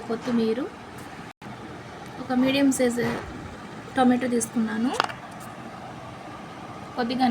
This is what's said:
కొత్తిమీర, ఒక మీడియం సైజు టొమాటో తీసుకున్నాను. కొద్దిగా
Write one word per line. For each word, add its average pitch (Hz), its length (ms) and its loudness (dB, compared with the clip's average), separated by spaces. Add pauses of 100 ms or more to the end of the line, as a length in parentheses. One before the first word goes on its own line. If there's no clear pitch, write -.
కొత్తిమీర, 233 520 2 (1600)
ఒక - 100 -2 (100)
మీడియం 277 340 6
సైజు 240 300 4 (880)
టొమాటో 247 400 6
తీసుకున్నాను. 226 560 2 (2000)
కొద్దిగా 247 340 2